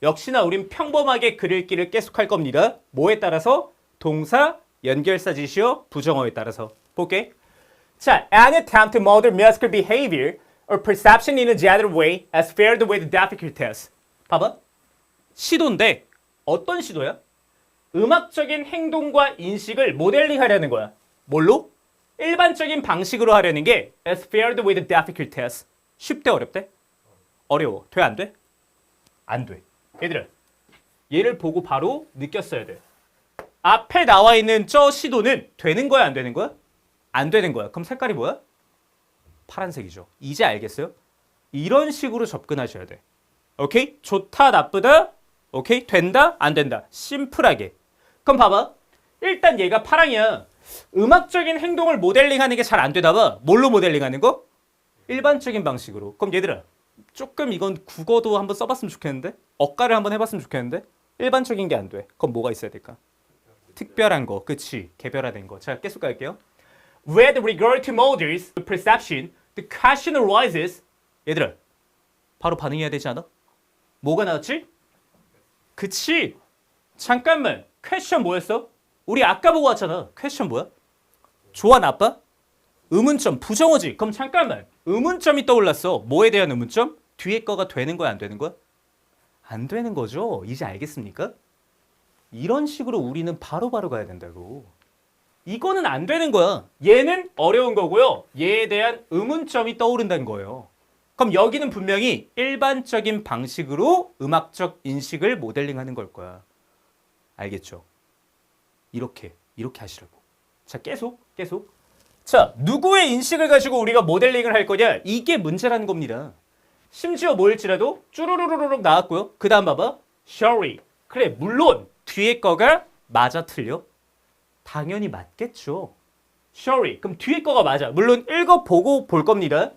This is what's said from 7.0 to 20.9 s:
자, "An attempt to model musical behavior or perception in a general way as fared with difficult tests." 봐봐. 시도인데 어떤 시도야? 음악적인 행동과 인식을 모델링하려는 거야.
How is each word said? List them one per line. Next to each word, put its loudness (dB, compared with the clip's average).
자, 2
"An 8
attempt 4
to 2
model 6
musical 6
behavior 0
or 0
perception 4
in 2
a 4
general 4
way 0
as 0
fared 4
with -2
difficult -2
tests." -8
봐봐. -2
시도인데 0
어떤 -4
시도야? -8
음악적인 0
행동과 0
인식을 -2
모델링하려는 2
거야. -4